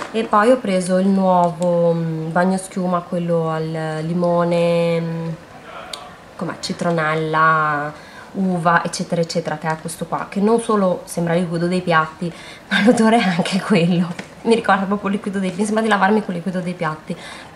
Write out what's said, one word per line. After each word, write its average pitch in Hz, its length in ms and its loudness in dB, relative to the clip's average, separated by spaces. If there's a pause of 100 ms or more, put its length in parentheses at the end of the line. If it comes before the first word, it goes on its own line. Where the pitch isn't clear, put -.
(120)
E 220 120 -2
poi 214 260 4
ho 254 80 4
preso 185 400 0
il 190 100 2
nuovo, 175 840 2
mm, 165 380 -4
bagno 180 280 2
schiuma, 180 420 -2
quello 170 500 -2
al 160 520 -4
limone, 170 1000 2
mm, 165 280 -4 (1080)
com'è, 170 240 -6
citronella, 156 1300 2 (400)
uva, 175 520 2
eccetera, 170 360 -4
eccetera, 165 380 -4
che 160 100 -6
è 156 120 -2
questo - 260 -10
qua, 156 220 -4
che 202 120 -4
non 220 200 4
solo 196 440 0
sembra 170 300 -2
liquido 170 320 0
dei 180 140 0
piatti, 165 520 0 (160)
<laughs> - 200 -18
ma 196 160 2
l'odore 220 340 6
è 233 40 2
anche 185 380 0
quello. 175 460 2 (360)
Mi 226 120 4
ricorda 202 300 2
proprio 196 240 -2
il 202 80 0
liquido 196 220 -4
dei, 185 180 -2
mi 202 80 0
sembra 214 180 0
di 226 60 0
lavarmi 208 320 4
con 196 140 -4
il - 20 -6
liquido 180 240 -4
dei 175 140 -4
piatti, 160 420 -6 (400)